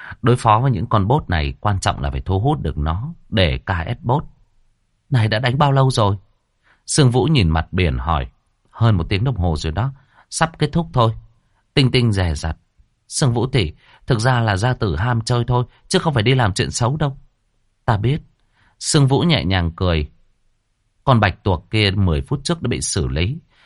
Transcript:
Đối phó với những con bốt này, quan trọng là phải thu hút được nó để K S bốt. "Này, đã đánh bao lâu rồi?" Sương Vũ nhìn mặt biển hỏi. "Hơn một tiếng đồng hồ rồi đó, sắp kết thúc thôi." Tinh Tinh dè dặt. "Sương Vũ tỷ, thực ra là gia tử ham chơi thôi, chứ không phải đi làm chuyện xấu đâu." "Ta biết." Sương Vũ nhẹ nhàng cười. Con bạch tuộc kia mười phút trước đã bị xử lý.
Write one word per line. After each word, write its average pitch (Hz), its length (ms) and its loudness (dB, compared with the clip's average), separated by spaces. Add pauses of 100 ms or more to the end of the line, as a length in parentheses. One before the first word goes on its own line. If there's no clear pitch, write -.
(220)
Đối 123 140 2
phó 110 260 2
với 139 80 2
những 107 160 -2
con 101 200 0
bốt 139 240 0
này, 73 300 -2
quan 101 200 -2
trọng - 200 -2
là 69 100 -4
phải 65 100 -6
thu 95 200 -2
hút 139 200 0
được 71 180 -6
nó 90 360 -4 (140)
để 85 300 0
K - 120 -8
S 95 320 -6
bốt. 123 220 -2 (840)
"Này, 110 180 2
đã 110 100 0
đánh 123 200 0
bao 143 140 4
lâu 135 180 4
rồi?" 104 260 2 (720)
Sương 131 240 4
Vũ 117 140 2
nhìn 123 240 2
mặt 80 240 -2
biển 85 260 0
hỏi. 67 280 -2 (440)
"Hơn 113 260 2
một 82 120 0
tiếng 98 160 -2
đồng 135 120 -2
hồ 87 200 -2
rồi 78 160 -4
đó, 113 200 -4 (380)
sắp - 280 -4
kết 147 140 -2
thúc 170 200 -2
thôi." 113 200 2 (600)
Tinh 131 160 2
Tinh 120 220 2
dè 90 220 0
dặt. 80 220 -6 (520)
"Sương 127 240 0
Vũ 120 140 -2
tỷ, 104 260 -2 (340)
thực 123 120 0
ra 120 220 2
là 107 160 2
gia 123 180 0
tử 98 220 -2
ham 117 240 -2
chơi 120 260 0
thôi, 123 180 0 (240)
chứ 190 100 2
không 165 160 -2
phải 113 80 2
đi 127 120 2
làm 117 180 2
chuyện 104 180 -2
xấu 123 260 -2
đâu." 143 220 -4 (680)
"Ta 117 120 2
biết." 123 240 0 (580)
Sương 139 280 2
Vũ 127 140 2
nhẹ 139 240 2
nhàng 87 320 0
cười. 85 340 0 (920)
Con 123 160 4
bạch 104 240 -2
tuộc 90 260 -2
kia 107 200 2
mười 92 320 0
phút 139 220 -4
trước 170 180 -4
đã 135 60 -4
bị 85 120 -4
xử 71 280 -2
lý. 87 300 -2 (280)